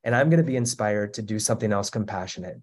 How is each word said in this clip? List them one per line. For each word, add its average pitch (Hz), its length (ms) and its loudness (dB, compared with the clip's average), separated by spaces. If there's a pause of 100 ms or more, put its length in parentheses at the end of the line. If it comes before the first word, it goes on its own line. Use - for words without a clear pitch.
and 120 120 2
I'm 139 160 4
gonna 160 220 4
be - 20 0
inspired 104 580 0
to 117 80 -8
do 107 160 -4
something 110 340 0
else 101 200 0
compassionate, 92 720 -6